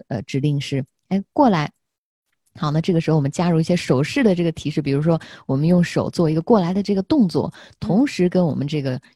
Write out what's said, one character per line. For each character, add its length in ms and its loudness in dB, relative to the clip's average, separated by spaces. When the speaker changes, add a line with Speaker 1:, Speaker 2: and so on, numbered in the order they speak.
Speaker 1:
呃， 160 -6
指 160 -6
令 200 0
是 240 -4
：“哎， 220 -2
过 160 4
来。” 240 0
好， 120 -4
那 100 0
这 100 0
个 80 2
时 120 0
候 60 4
我 40 2
们 80 0
加 220 0
入 80 2
一 40 2
些 120 0
手 280 0
势 200 -2
的 100 4
这 100 0
个 80 0
提 200 -10
示， 100 -2
比 80 -4
如 100 0
说 220 0
我 100 -2
们 120 0
用 160 4
手 260 -2
做 180 0
一 60 0
个 80 0
过 180 4
来 140 -2
的 80 -2
这 140 -2
个 80 0
动 260 2
作， 260 -2
Speaker 2:
嗯。 240 -20
Speaker 1:
同 280 0
时 200 0
跟 160 2
我 120 0
们 120 -4
这 140 -4
个 180 -4